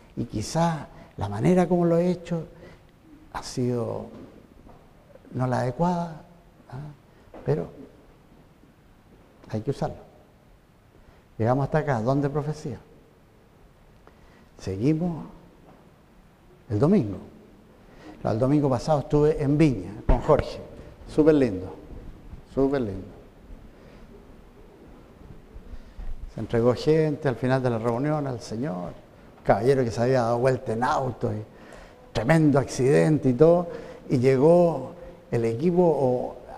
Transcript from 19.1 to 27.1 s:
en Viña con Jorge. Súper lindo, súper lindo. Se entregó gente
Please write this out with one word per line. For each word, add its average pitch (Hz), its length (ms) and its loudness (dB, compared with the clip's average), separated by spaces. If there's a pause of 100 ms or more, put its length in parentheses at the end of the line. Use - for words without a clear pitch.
en 143 160 2
Viña 107 340 2 (140)
con - 140 4
Jorge. - 400 2 (480)
Súper 156 260 4
lindo, 95 400 0 (800)
súper 135 280 0
lindo. 95 260 -8 (3250)
Se - 60 -8
entregó 117 340 2
gente 151 540 0